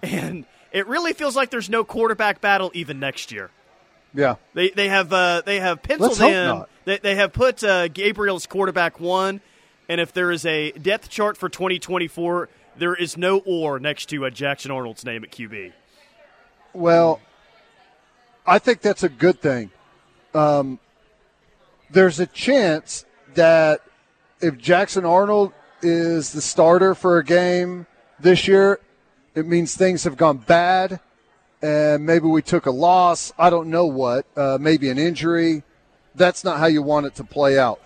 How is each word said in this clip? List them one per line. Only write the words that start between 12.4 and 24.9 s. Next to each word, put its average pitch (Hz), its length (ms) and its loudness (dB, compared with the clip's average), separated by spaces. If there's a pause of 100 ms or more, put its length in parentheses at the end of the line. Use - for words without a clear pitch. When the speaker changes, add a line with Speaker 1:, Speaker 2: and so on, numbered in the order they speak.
Speaker 1:
there 175 160 -2
is 175 240 -8
no 185 220 0
or 165 400 -4
next 143 280 -8
to, 143 180 -8
uh, 131 40 -4
Jackson 135 400 -6
Arnold's 127 360 -10
name 113 180 -10
at - 80 -20
Q 113 180 -14
B. 98 220 -14 (1040)
Speaker 2:
Well, 170 480 2 (1200)
I 180 140 4
think - 220 -2
that's 202 220 -2
a 180 60 0
good 147 320 0
thing. 120 300 -4 (600)
Um, 143 460 0 (1120)
there's 170 300 4
a 175 80 0
chance 202 800 -2 (300)
that 160 460 4 (600)
if 156 160 -2
Jackson 175 480 0